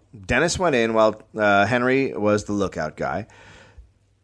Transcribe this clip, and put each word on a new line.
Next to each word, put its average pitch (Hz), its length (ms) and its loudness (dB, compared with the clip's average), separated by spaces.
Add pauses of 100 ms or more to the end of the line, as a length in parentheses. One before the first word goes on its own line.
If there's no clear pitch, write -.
(260)
Dennis 147 320 0
went 170 180 0
in 113 180 0
while, 110 280 2 (160)
uh, 101 280 4
Henry 127 460 0
was 104 320 0
the 104 80 -6
lookout 87 440 -4
guy. 80 300 -6 (960)